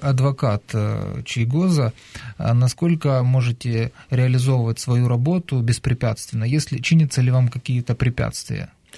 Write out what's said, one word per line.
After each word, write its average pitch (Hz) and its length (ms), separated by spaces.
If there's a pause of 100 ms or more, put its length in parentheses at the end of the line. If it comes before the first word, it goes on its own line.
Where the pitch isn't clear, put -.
адвокат, 131 600 (100)
э, 104 520
Чайгоза, 139 680 (440)
а 110 160
насколько 135 680
можете 120 680 (200)
реализовывать 127 680
свою 123 280
работу 131 540
беспрепятственно? 117 800
Если, 135 340
чинятся 147 440
ли 123 100
вам 127 160
какие-то 120 480
препятствия? 113 760 (280)